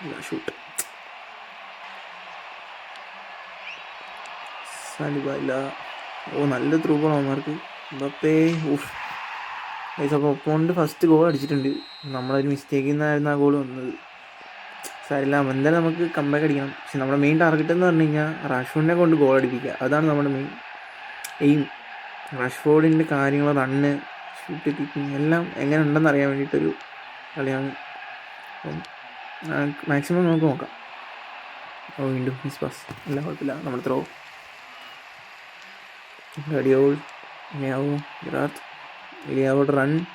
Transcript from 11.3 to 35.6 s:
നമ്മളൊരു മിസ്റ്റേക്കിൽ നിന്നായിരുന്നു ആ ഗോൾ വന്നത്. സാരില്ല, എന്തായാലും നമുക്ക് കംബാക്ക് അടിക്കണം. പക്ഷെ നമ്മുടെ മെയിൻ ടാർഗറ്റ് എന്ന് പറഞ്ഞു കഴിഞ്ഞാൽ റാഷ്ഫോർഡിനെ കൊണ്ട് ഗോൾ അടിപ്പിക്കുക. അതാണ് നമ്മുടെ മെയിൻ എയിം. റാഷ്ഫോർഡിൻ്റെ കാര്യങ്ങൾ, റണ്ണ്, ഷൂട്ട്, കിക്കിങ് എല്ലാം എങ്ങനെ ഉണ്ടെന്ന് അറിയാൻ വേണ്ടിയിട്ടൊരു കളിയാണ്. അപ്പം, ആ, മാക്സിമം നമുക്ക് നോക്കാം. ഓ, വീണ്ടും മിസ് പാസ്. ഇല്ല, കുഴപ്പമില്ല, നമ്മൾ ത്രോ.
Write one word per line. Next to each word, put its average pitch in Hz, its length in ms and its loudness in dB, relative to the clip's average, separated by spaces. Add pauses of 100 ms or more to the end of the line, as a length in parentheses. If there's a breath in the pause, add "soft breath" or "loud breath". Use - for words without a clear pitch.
നമ്മളൊരു 135 380 0
മിസ്റ്റേക്കിൽ 139 400 0
നിന്നായിരുന്നു 147 400 2
ആ - 100 2
ഗോൾ 143 180 6
വന്നത്. 127 320 -6 (1120)
സാരില്ല, 139 320 2 (140)
എന്തായാലും 147 280 4
നമുക്ക് 165 260 2 (100)
കംബാക്ക് 147 300 2
അടിക്കണം. 139 340 0
പക്ഷെ - 220 -6
നമ്മുടെ 139 220 2
മെയിൻ 156 180 6
ടാർഗറ്റ് 160 320 4
എന്ന് 180 140 6
പറഞ്ഞു 160 180 6
കഴിഞ്ഞാൽ 151 260 0 (200)
റാഷ്ഫോർഡിനെ 156 480 2
കൊണ്ട് 160 220 8
ഗോൾ 135 160 8
അടിപ്പിക്കുക. 127 460 -2
അതാണ് 151 260 4
നമ്മുടെ 143 240 2
മെയിൻ 139 140 -4 (1000)
എയിം. 147 160 6 (760)
റാഷ്ഫോർഡിൻ്റെ 156 720 6
കാര്യങ്ങൾ, 143 360 4 (120)
റണ്ണ്, 139 320 2 (480)
ഷൂട്ട്, - 360 -4
കിക്കിങ് 143 420 -4
എല്ലാം 165 240 4 (180)
എങ്ങനെ 147 220 2
ഉണ്ടെന്ന് 151 260 4
അറിയാൻ 139 220 4
വേണ്ടിയിട്ടൊരു 143 400 0 (640)
കളിയാണ്. 135 340 -2 (840)
അപ്പം, 76 200 -10 (800)
ആ, - 20 -2 (340)
മാക്സിമം 160 380 2
നമുക്ക് 160 220 4
നോക്കാം. - 220 -4 (1200)
ഓ, 135 160 -2
വീണ്ടും 131 320 -2
മിസ് 139 200 -6
പാസ്. 139 200 -8 (260)
ഇല്ല, 139 160 -2
കുഴപ്പമില്ല, 143 280 -4 (120)
നമ്മൾ 123 220 -4
ത്രോ. 131 100 2 (2500)